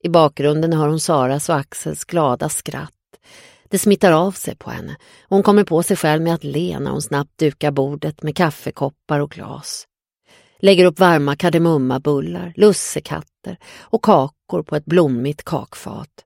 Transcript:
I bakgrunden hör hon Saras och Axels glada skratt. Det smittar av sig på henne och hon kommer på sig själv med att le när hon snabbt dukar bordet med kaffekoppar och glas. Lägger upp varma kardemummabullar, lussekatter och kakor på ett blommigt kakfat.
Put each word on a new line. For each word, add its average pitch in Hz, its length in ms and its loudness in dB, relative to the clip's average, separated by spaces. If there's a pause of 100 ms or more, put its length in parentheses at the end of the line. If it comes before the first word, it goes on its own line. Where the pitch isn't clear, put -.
I 180 60 -4
bakgrunden 156 640 2
hör 156 160 2
hon 156 120 -2
Saras 143 480 0
och 165 80 0
Axels - 480 -8
glada 147 440 -2
skratt. - 460 -10 (680)
Det 196 140 -4
smittar 196 340 4
av 180 200 2
sig - 240 -10
på - 140 -16
henne - 260 -12 (260)
och - 140 -2
hon 196 60 4
kommer 208 220 4
på 170 180 0
sig 185 140 0
själv 156 260 0
med 165 120 0
att 156 100 -8
le 151 340 -6
när 139 120 -6
hon 143 120 -4
snabbt 147 360 -6
dukar 147 320 0
bordet 143 520 -4
med 151 140 -6
kaffekoppar 147 840 -4
och 147 100 -4
glas. - 560 -16 (720)
Lägger 190 260 6
upp 175 140 2
varma 151 380 2
kardemummabullar, 160 1200 -2
lussekatter 175 1040 -2 (220)
och - 220 -2
kakor 165 600 2
på 151 140 -6
ett 147 80 -4
blommigt 147 600 0
kakfat. - 800 -12